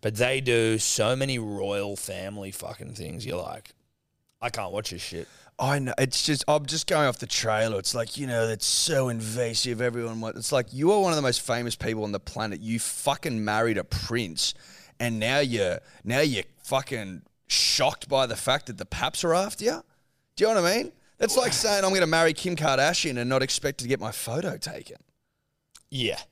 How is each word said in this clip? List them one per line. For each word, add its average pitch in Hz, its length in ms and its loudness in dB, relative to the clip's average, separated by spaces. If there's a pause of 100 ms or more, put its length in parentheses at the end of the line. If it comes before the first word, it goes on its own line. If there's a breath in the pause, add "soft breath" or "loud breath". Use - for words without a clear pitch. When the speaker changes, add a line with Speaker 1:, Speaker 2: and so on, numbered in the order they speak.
Speaker 1:
But 107 140 -2
they 127 260 2
do 117 360 4
so 113 380 2
many 135 240 -2
royal 101 560 -4
family 95 560 -8
fucking - 440 -10
things. 82 300 -10
You're 87 160 -4
like, - 300 -12 (680)
"I 120 80 -4
can't 98 240 -6
watch 107 160 -4
this 87 120 -10
shit." - 280 -10 (320 loud breath)
Speaker 2:
I 139 180 2
know. 127 180 -4
It's 127 280 0
just, 147 220 0
I'm 151 180 2
just 147 220 -4
going 151 180 4
off 123 140 0
the - 80 -8
trailer. 110 520 0
It's - 160 -4
like, 117 220 -4
you 139 100 -6
know, 117 220 0
"It's 110 160 -4
so 135 440 2
invasive. 117 720 -2
Everyone 117 400 -2
wants," 110 180 -6
it's - 140 -4
like, 127 200 4
you 151 180 4
are 208 100 6
one 185 120 4
of 156 40 2
the 151 40 0
most 127 200 2
famous 120 360 -2
people 113 260 -2
on 104 100 -4
the 98 60 -2
planet. 104 420 -6
You 113 180 -2
fucking 135 640 -2
married 107 340 2
a 87 80 -2
prince, 104 680 -2 (460 loud breath)
and 117 200 0
now 123 200 2
you're, 110 400 2 (260 loud breath)
now 120 160 0
you're 131 220 2 (200)
fucking 113 600 -4 (280)
shocked - 560 2
by 135 200 2
the 113 100 -4
fact 139 300 0
that 107 100 -10
the 95 80 -10
paps - 400 -4
are 165 80 4
after 202 320 0
you. 320 180 0 (540)
Do 202 80 4
you 220 80 6
know 202 80 4
what 175 100 4
I 214 60 2
mean? 320 140 -4 (260 soft breath)
That's - 180 2
like 247 160 4
saying, 202 320 2
"I'm 190 100 4
gonna 185 140 4
marry 165 240 6
Kim 175 240 -2
Kardashian 147 600 2
and 120 120 0
not 135 140 4
expect - 380 -2
to 123 80 -6
get 131 100 2
my 110 140 -4
photo 143 420 -4
taken." - 400 -10 (960)
Speaker 1:
Yeah. 120 300 0 (120)